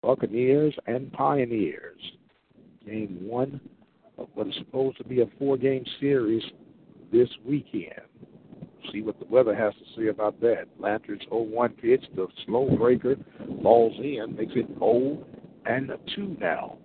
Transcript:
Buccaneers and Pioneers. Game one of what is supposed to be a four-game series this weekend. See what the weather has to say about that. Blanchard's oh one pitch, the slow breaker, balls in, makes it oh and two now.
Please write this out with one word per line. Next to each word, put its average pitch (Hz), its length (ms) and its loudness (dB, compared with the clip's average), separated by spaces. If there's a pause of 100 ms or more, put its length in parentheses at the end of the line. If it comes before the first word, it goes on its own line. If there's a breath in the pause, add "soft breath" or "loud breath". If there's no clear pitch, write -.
Buccaneers 127 720 2 (140)
and 127 240 -4
Pioneers. 120 880 -2 (840)
Game 104 320 -8 (100)
one 135 320 -4 (580)
of - 180 -14
what 107 120 -4
is - 100 -8
supposed 135 420 -4
to 123 40 -14
be 123 160 -2
a 117 60 6 (120)
four-game 135 460 0 (160)
series 120 440 2 (680)
this 123 180 6 (160)
weekend. 120 560 -6 (920)
See 104 100 -6
what 107 180 -6
the - 60 -14
weather 110 300 4
has 107 200 0
to - 260 -18
say 110 60 2
about 104 340 -2
that. 110 240 2 (140)
Blanchard's 104 520 -4
oh 113 120 0
one 113 260 0
pitch, 120 340 2 (120)
the 92 120 -4 (180)
slow 123 300 2
breaker, 123 400 2 (460 loud breath)
balls 113 380 8
in, 117 360 -6
makes 107 200 -6
it 120 120 0 (140)
oh 123 420 2 (420)
and 127 260 -2 (240)
two 98 240 -8
now. - 460 -4